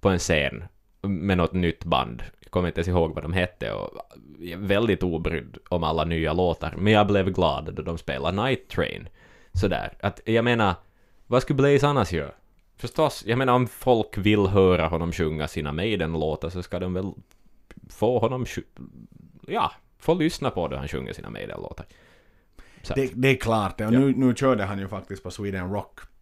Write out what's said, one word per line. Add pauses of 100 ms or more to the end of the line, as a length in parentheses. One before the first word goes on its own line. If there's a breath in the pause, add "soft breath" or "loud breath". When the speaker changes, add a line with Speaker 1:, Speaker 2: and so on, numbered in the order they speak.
Speaker 1:
på
en
scen (380)
med
något
nytt
band. (180)
Jag
kommer
inte
ens
ihåg
vad
de
hette
och (400)
jag
är (100)
väldigt
obrydd (100)
om
alla
nya
låtar.
Men
jag
blev
glad
då
de
spelade
Night
Train. (440 soft breath)
Sådär.
Att,
jag
menar, (520)
vad
skulle
Blaze
annars
göra? (440)
Förstås,
jag
menar,
om
folk
vill
höra
honom
sjunga
sina
Maiden-låtar
så
ska
de
väl (800)
få
honom
sju-, (840)
ja, (260)
få
lyssna
på
då
han
sjunger
sina
Maiden-låtar. (960 soft breath)
Så
att
Speaker 2:
Det,
det
är
klart,
och
Speaker 1:
Ja.
Speaker 2:
nu,
nu
körde
han
ju
faktiskt
på
Sweden
Rock (220)